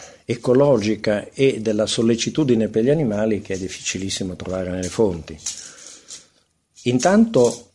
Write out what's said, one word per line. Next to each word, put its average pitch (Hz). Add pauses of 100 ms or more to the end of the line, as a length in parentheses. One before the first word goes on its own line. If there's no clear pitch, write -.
(240)
ecologica 110
e 135
della 107
sollecitudine 117
per 110
gli 123
animali 110
che 95
è 90
difficilissimo 95
trovare 90
nelle 90
fonti. 85 (1500)
Intanto 131